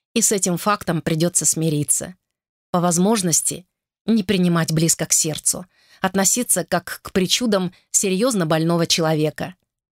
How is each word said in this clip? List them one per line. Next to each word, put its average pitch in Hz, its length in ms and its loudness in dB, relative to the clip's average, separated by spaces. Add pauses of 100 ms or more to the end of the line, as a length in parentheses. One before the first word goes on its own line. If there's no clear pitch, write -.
(140)
и 226 80 0
с - 100 2
этим 185 260 0
фактом 185 440 -2
придётся 165 440 0
смириться. 160 680 -2 (560)
По 180 80 0
возможности 180 840 0 (400)
не 214 180 2
принимать 170 480 2
близко 160 340 0
к - 80 -2
сердцу, - 520 -2 (360)
относиться 185 640 0
как - 380 -4
к - 100 -14
причудам 190 600 0 (180)
серьёзно 196 540 0
больного 165 420 2
человека. 156 680 -2 (400)